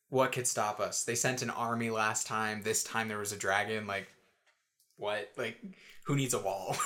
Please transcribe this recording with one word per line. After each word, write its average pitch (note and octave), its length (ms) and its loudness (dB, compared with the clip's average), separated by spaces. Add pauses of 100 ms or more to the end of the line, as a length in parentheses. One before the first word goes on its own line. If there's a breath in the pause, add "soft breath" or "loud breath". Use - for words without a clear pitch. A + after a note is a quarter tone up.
(100)
"What C3 220 6
could B2 140 0
stop G#2+ 340 0
us? - 240 0
They A#2 100 0
sent B2+ 260 2
an A#2+ 100 -2
army A#2 380 0
last A2 380 0
time. G#2+ 360 -2
This G#2+ 220 2
time A2+ 240 -2
there G#2+ 100 -2
was G2+ 140 -4
a G#2 60 -6
dragon. G#2 480 2
Like, G2 220 -4 (880)
what? G#2 420 -2
Like, A2+ 200 -4 (460 loud breath)
who C#3+ 120 0
needs C3 180 2
a A#2 60 2
wall?" F#2+ 460 -2